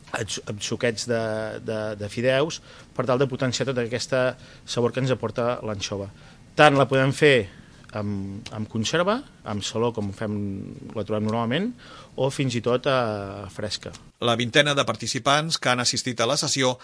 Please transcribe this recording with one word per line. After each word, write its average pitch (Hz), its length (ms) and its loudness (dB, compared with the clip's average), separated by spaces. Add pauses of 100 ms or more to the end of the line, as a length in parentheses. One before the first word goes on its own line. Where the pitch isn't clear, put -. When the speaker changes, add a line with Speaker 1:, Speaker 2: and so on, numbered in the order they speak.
(180)
Speaker 1:
en 107 140 -4
su-, - 160 -8
en 104 160 -8
suquets 113 480 -2
de, 113 100 0 (460)
de, 110 120 -4 (200)
de 104 120 -6
fideus, 131 500 0 (340)
per 123 100 -2
tal 127 140 4
de 135 100 4
potenciar 127 380 -2
tota 123 160 0
aquesta 127 460 0 (340)
sabor 120 320 0
que 131 80 0
ens 131 80 2
aporta 120 460 0 (100)
l'anxova. 98 400 -6 (480)
Tant 143 240 10
la 135 80 6
podem 135 280 4
fer 143 200 8 (560)
amb, 101 600 -4
amb 107 160 -6
conserva, 175 480 0 (300)
amb 104 160 -4
saló, 117 300 0
com 101 220 -2
fem, 107 180 -2 (600)
la 107 80 -4
trobem 107 240 -2
normalment, 117 420 0 (460)
o 131 160 0
fins 131 240 0
i 110 80 -2
tot, 123 240 2
eh, 104 640 -2
fresca. - 400 -8 (280)
Speaker 2:
La 117 160 2
vintena 143 380 2
de 139 100 2
participants 135 720 0
que - 100 -2
han 123 120 2
assistit 120 400 -2
a 117 60 4
la 117 100 0
sessió 131 480 0